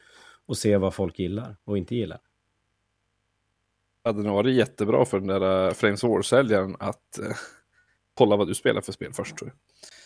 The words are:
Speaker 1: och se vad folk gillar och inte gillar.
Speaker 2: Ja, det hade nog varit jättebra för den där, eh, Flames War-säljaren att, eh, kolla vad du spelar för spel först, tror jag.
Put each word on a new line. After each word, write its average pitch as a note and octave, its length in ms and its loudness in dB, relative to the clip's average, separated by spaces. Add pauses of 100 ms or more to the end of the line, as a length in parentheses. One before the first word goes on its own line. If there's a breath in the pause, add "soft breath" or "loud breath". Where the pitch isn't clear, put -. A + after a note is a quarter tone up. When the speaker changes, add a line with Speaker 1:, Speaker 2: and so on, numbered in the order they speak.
(460 soft breath)
Speaker 1:
och B2 120 -8
se G#2 180 4
vad F#2+ 180 0
folk F2+ 240 -6
gillar G2 460 -8
och G#2 140 -4
inte F#2 160 -8
gillar. G2+ 240 -6 (1800)
Speaker 2:
Ja, A#2 100 0
det G#2 60 -4
hade G#2 100 -2
nog G2+ 80 0
varit B2 180 2
jättebra A2 500 2
för - 140 0
den G2 100 -6
där, F#2+ 400 2
eh, - 60 0
Flames G#2 300 0
War-säljaren G#2 760 2
att, - 400 -8
eh, G#2 180 -8 (800 loud breath)
kolla G#2 220 4
vad G2+ 120 0
du F#2+ 60 -4
spelar G#2+ 260 0
för G2 120 -8
spel - 200 -12
först, - 260 -10
tror - 120 -12
jag. - 60 -20 (500 loud breath)